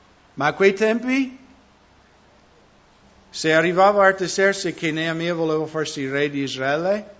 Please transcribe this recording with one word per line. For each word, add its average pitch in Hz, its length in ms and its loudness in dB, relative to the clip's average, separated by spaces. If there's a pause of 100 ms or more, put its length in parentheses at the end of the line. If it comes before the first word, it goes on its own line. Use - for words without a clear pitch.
(340)
Ma 139 120 -2
a 151 60 2
quei 196 200 4
tempi, 240 640 -2 (1900)
se 156 220 -2
arrivava 185 540 4
Artaserse 190 680 0
che 165 160 -4
Neemia 165 440 -4
voleva 160 320 -2
farsi 151 420 -6
re 143 220 0
di 139 100 -4
Israele, 143 800 -2